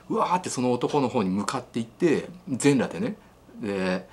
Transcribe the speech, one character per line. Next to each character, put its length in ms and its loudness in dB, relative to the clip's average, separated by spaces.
う 80 -2
わ 120 0
ー 80 2
っ 40 -2
て 100 -6
そ 100 -4
の 120 2
男 280 2
の 80 2
方 140 0
に 80 0
向 140 0
か 140 -4
っ 40 -6
て 180 -6
い 20 -2
っ 40 -6
て、 420 0
全 280 4
裸 160 0
で 80 -8
ね。 160 -4
で、 520 -2